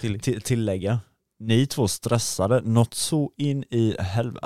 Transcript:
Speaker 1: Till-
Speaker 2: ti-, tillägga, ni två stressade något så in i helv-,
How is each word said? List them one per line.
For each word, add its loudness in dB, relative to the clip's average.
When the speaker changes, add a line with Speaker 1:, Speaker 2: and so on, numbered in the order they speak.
Speaker 1:
Till- -4
Speaker 2:
ti-, -2
tillägga, 0
ni 4
två 0
stressade 0
något 2
så 0
in -2
i 2
helv-, -2